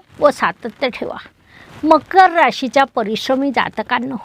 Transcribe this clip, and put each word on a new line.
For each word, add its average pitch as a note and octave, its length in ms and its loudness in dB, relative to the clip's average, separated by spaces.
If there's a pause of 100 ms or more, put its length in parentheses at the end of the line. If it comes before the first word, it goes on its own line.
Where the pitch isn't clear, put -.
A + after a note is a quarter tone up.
(200)
व D4 100 4
सातत्य A#3 600 -6
ठेवा. - 260 -10 (680)
मकर F4 480 4
राशीच्या C#4 540 2
परिश्रमी C4 640 -2
जातकांनो, A#3 720 -4